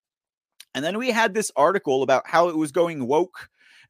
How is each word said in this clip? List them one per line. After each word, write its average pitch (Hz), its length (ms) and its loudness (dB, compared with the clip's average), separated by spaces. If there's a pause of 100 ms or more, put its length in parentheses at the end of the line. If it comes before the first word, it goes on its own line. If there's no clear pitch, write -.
(760)
And 135 80 -6
then 185 140 -4
we 254 120 -2
had 220 240 0
this 214 220 -4
article 143 480 2
about 127 240 2
how 170 200 2
it 165 80 -6
was 156 140 -2
going 160 380 -2
woke 160 400 -2 (420)